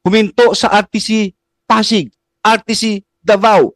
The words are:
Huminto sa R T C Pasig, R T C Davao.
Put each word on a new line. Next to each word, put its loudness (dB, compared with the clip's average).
Huminto 0
sa -2
R 0
T -8
C -8
Pasig, 0
R 0
T -6
C -6
Davao. 2